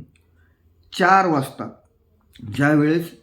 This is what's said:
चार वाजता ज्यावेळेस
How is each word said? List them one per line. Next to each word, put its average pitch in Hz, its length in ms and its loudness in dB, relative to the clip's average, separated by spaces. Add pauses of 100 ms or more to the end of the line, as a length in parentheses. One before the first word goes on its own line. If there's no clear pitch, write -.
(1000)
चार 190 280 4
वाजता 131 440 -4 (840)
ज्यावेळेस 151 540 0 (120)